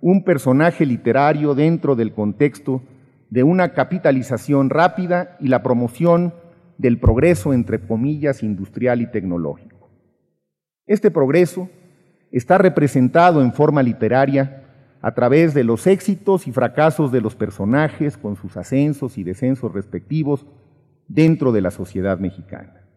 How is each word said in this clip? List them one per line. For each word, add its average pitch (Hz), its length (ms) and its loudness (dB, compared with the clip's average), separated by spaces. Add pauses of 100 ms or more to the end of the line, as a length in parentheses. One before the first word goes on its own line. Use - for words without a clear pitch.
un 190 160 4
personaje 156 600 2
literario 143 680 0
dentro 151 400 0
del 110 180 -2
contexto 127 680 -4 (480)
de 123 100 0
una 175 320 2
capitalización 135 960 0
rápida 175 720 -2
y 143 80 -4
la 127 160 0
promoción 170 680 0 (460)
del 120 220 0
progreso, 151 540 2
entre 110 340 -4
comillas, 139 560 -4
industrial 110 580 -4
y 117 80 -6
tecnológico. 87 800 -8 (960)
Este 202 240 0
progreso 165 640 0 (580)
está 180 300 0
representado 160 840 4
en 123 100 2
forma 147 300 2
literaria 135 840 0 (360)
a 113 140 -4
través 143 400 2
de 139 80 2
los 113 240 0
éxitos 190 600 0
y 131 40 -10
fracasos 139 600 0
de 123 100 0
los 107 140 -4
personajes 143 800 -4
con 104 200 -8
sus - 220 -16
ascensos 139 600 -4
y 98 60 -10
descensos 120 500 -6
respectivos 139 720 -6 (600)
dentro 151 440 2
de 107 100 2
la 90 100 -2
sociedad 95 480 -6
mexicana. - 760 -12